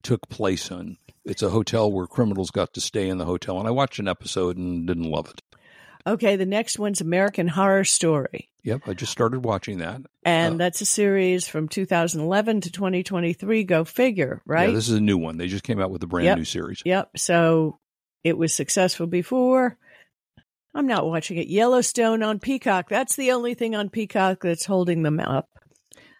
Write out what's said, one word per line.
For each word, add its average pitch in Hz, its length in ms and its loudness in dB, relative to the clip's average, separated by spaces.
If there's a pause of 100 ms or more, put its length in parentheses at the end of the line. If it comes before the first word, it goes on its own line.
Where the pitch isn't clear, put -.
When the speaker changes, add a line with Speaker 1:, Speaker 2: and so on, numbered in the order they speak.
Speaker 1:
took - 260 -2
place 95 420 -2
in. 90 260 -12 (280)
It's 98 180 -6
a 98 80 2
hotel 107 420 2
where 92 160 -2
criminals 98 420 0
got 95 240 -2
to 90 60 -8
stay 98 280 -4
in 92 100 -2
the 87 60 -4
hotel. 90 360 -4
And 110 80 -4
I - 20 0
watched 131 300 0
an 101 80 -4
episode 90 480 -2
and 87 300 -4
didn't 85 240 -2
love 78 200 -4
it. - 100 -20 (640)
Speaker 2:
Okay, 208 300 2
the 190 120 0
next 208 340 -2
one's 208 200 -2
American 185 460 0
Horror 190 380 4
Story. - 640 0 (160)
Speaker 1:
Yep, 120 240 -4
I 98 60 -4
just - 180 -6
started 123 320 0
watching 101 340 -4
that. 92 240 -8 (220)
Speaker 2:
And 165 320 2
Speaker 1:
Uh, - 20 -2
Speaker 2:
that's 175 220 -2
a 214 40 -4
series 190 600 2
from 156 220 -4
two 190 180 -4
thousand 170 360 0
eleven 208 400 0
to 175 100 -8
twenty 185 320 -2
twenty-three. 190 580 0
Go 170 220 2
figure, 196 600 0
right? 170 240 2
Speaker 1:
Yeah, 233 60 2
this 110 140 0
is 110 80 4
a 107 40 4
new 104 160 4
one. 80 200 -4
They 87 100 -4
just 95 160 -6
came 107 180 -2
out 95 120 -2
with 85 100 -8
a 85 60 -6
brand 87 180 0
Speaker 2:
Yep. 175 120 4
Speaker 1:
new 80 60 -4
series. - 400 -8
Speaker 2:
Yep, 180 320 0
so 165 600 2 (460)
it 135 120 2
was 160 160 0
successful 180 540 0
before. 254 720 2 (960)
I'm 285 140 0
not 196 180 2
watching 165 320 -4
it. 170 80 -2
Yellowstone 226 800 2
on 214 160 -2
Peacock. 226 480 0
That's 226 260 0
the 262 160 2
only 240 240 0
thing 226 220 -2
on 208 120 -2
Peacock 190 540 0
that's 170 240 -2
holding 175 380 2
them 151 160 0
up. - 280 -2 (720)